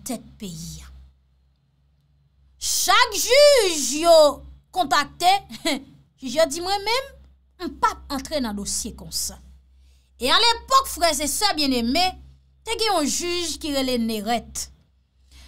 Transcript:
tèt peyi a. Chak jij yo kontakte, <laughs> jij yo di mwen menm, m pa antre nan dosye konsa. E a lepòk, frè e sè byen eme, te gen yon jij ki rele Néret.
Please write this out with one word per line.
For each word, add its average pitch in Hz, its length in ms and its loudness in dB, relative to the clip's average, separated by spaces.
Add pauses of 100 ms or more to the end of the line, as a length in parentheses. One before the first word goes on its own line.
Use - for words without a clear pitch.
tèt 240 160 -8 (160)
peyi 165 460 -14
a. - 60 -20 (1700)
Chak 440 560 2
jij 381 840 4
yo 339 140 8 (540)
kontakte, 339 600 0 (480)
<laughs> - 420 -20
jij 262 160 -8
yo 330 80 4
di 320 160 -4
mwen 392 240 -4
menm, 523 220 -2 (560)
m 339 80 -8 (100)
pa - 140 0 (180)
antre 277 300 -6
nan 214 140 -6
dosye 202 360 -8
konsa. 180 460 -10 (840)
E 247 80 0
a 330 80 4
lepòk, 466 540 2
frè 330 260 0
e 285 120 -4
sè 403 280 0
byen 269 240 0
eme, 285 240 0 (580)
te 453 140 -6
gen 440 160 0
yon 302 160 0
jij 339 480 -4
ki 302 160 -6
rele 262 240 -2
Néret. 226 720 -6 (800)